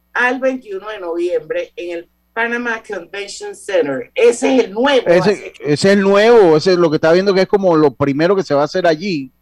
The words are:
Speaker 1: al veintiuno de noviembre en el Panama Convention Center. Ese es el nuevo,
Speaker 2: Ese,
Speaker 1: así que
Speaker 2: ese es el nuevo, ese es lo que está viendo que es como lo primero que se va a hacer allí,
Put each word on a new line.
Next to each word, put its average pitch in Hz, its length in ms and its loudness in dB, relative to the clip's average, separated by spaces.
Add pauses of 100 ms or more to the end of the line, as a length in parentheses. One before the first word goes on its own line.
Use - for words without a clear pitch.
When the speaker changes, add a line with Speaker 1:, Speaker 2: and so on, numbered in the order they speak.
(140)
Speaker 1:
al 247 260 -2
veintiuno 220 500 -6
de 214 100 -12
noviembre 170 760 -6
en 175 220 -10
el 170 120 -16 (240)
Panama 233 540 -6
Convention 202 680 -14
Center. 285 640 -4
Ese 254 400 0
es 240 100 4
el 190 60 -12
nuevo, 254 360 0
Speaker 2:
Ese, 175 240 2
Speaker 1:
así 151 100 -4
que - 220 -18
Speaker 2:
ese 147 100 -2
es 147 120 0
el 202 160 4
nuevo, 202 540 6
ese 170 160 2
es 180 60 2
lo 170 120 2
que 151 60 -2
está 160 160 2
viendo 190 220 2
que 190 80 2
es 185 60 0
como 190 280 2
lo 151 180 2
primero 143 420 0
que 190 80 0
se - 120 -6
va 139 60 2
a 151 40 0
hacer 175 220 -2
allí, 160 440 -2 (100)